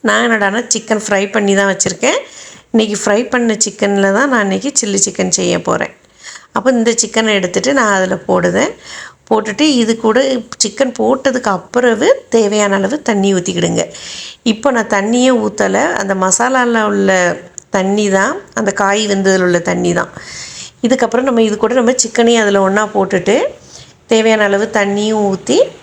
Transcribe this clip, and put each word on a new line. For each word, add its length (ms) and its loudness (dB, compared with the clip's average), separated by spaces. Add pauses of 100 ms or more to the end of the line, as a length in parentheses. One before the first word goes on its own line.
நான் 180 2
என்னடான்னா 360 0 (120)
சிக்கன் 320 -4
ஃப்ரை 160 0 (120)
பண்ணி 260 2
தான் 120 2
வச்சிருக்கேன். 460 -2 (540)
இன்னைக்கு 300 0
ஃப்ரை 180 2 (120)
பண்ண 200 0 (140)
சிக்கன்ல 500 0
தான் 160 2
நான் 140 2
இன்னைக்கு 240 -2 (100)
சில்லி 260 -2
சிக்கன் 340 -2
செய்ய 140 0 (140)
போறேன். 260 -2 (640)
அப்போ 120 0 (100)
இந்த 120 2 (120)
சிக்கனை 380 0
எடுத்துட்டு 400 -2
நான் 180 2
அதுல 180 0 (140)
போடுதேன். 420 0 (560)
போட்டுட்டு 360 0 (180)
இது 100 0 (120)
கூட 140 2 (440)
சிக்கன் 360 -2
போட்டதுக்கு 580 0
அப்புறவு 520 0 (260)
தேவையான 440 2
அளவு 180 0 (120)
தண்ணி 280 2
ஊத்திக்கிடுங்க. 460 -2 (720)
இப்போ 240 -2
நான் 200 -2
தண்ணியே 360 2 (120)
ஊத்தல, 340 -2 (220)
அந்த 140 -2 (100)
மசாலால 680 0
உள்ள 180 2 (680)
தண்ணி 380 0
தான், 200 2 (240)
அந்த 120 0 (120)
காய் 280 2
வெந்ததுல 380 2
உள்ள 100 2 (120)
தண்ணி 280 0
தான். 140 -6 (760)
இதுக்கப்புறம் 420 0
நம்ம 200 2
இது 160 -2
கூட 160 -4
நம்ம 140 2 (100)
சிக்கனையும் 400 2
அதுல 240 2
ஒண்ணா 160 2 (100)
போட்டுட்டு 420 0 (760)
தேவையான 360 4
அளவு 180 0 (120)
தண்ணியும் 520 0
ஊத்தி 280 0 (240)